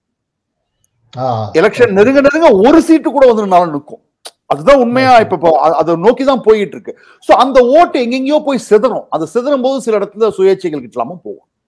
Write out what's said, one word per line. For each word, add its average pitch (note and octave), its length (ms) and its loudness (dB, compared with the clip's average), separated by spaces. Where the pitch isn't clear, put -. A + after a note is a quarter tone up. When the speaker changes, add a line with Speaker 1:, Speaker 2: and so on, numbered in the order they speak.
Speaker 1:
ஆ. A#2+ 360 -6
Speaker 2:
எலெக்ஷன் G#3 380 2
நெருங்க A3+ 300 2
நெருங்க C#4 480 2
ஒரு D#4+ 140 4
சீட்டு D#4+ 280 0
கூட C4+ 160 2
வந்து A3 160 2
நின்னாலும் F3+ 320 0
நிக்கும். - 340 -14
அதுதான் D#3+ 320 2
உண்மையா B3 400 2
Speaker 1:
ஓகே. - 20 4
Speaker 2:
இப்ப, F3+ 160 -2
இப்போ E3 140 0
அ-, D#3 120 0
அதை D#3 220 -2
நோக்கி A#3+ 280 0
தான் C4 180 -2
போயிட்டு G#3 320 0
இருக்கு. - 240 -16
So G3 160 0
அந்த C4 240 2
ஓட்டு D4+ 400 2
எங்கெங்கயோ C4 440 -4
போய் C4+ 140 -4
சிதறும். G#3+ 400 0
அது D#3 160 -6
சிதறும் B3 360 -4
போது C4+ 180 -2
சில G#3+ 180 -4
இடத்துல G3+ 320 -4
சுயேட்சைகள் F#3 500 -2
கிட்டலாமும் B2 420 -10
போகும். - 260 -18